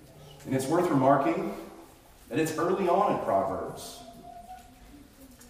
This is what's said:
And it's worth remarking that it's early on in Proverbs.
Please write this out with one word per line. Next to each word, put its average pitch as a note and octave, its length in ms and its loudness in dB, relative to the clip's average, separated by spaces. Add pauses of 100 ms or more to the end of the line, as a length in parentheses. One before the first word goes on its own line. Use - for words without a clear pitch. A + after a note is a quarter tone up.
(440)
And B2+ 100 -4
it's C3 120 -2
worth E3+ 240 2
remarking C#3+ 680 2 (720)
that - 100 -2
it's D#3 200 0
early F#3 280 0
on - 320 4
in - 60 -6
Proverbs. - 760 -2 (1500)